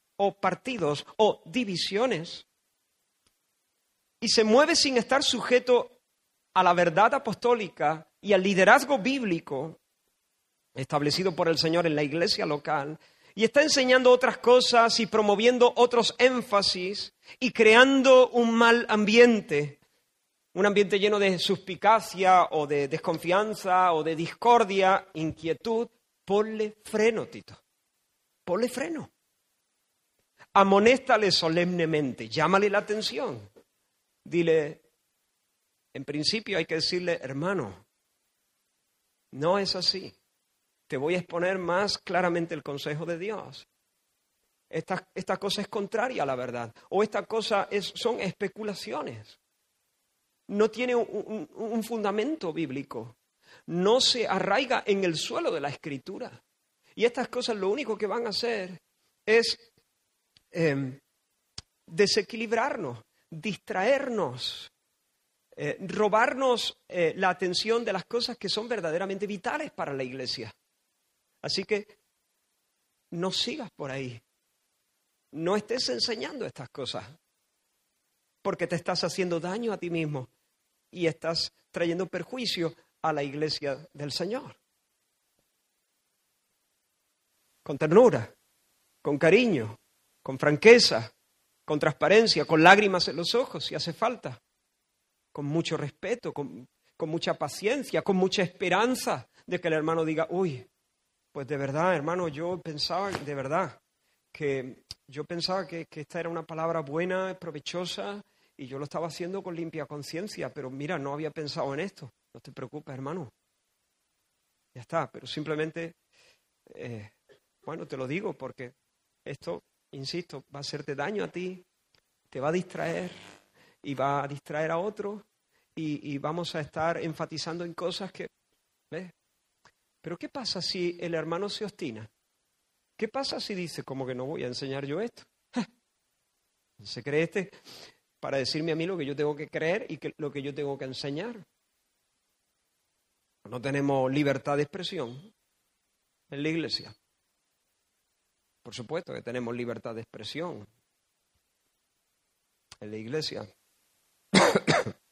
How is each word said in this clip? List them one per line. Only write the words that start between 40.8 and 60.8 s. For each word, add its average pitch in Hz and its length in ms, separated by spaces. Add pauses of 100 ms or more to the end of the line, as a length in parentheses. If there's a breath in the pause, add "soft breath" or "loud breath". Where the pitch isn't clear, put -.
Te 139 120
voy 156 160
a 180 60
exponer 175 360
más 185 400
claramente 170 580
el 151 80
consejo 151 440
de 170 100
Dios. 170 500 (1040)
Esta, - 460
esta 190 240
cosa 202 240
es 196 60
contraria 214 540
a 143 40
la 135 80
verdad, 120 400 (160 soft breath)
o 190 120
esta 214 220
cosa 214 460
es, 190 240
son 233 260
especulaciones. 196 1200 (1080)
No 208 220
tiene 247 240
un, 233 140
un, 208 460
un 220 280
fundamento 214 720
bíblico. 135 640 (520 soft breath)
No 196 340
se - 260
arraiga 240 560
en 196 200
el 165 120
suelo 320 340
de 156 120
la 143 80
Escritura. 165 600 (640 soft breath)
Y 208 120
estas 240 220
cosas 240 280
lo 190 140
único 220 260
que 202 100
van 233 200
a 214 40
hacer 190 520 (420)
es 226 460 (800)
em, 139 460 (880)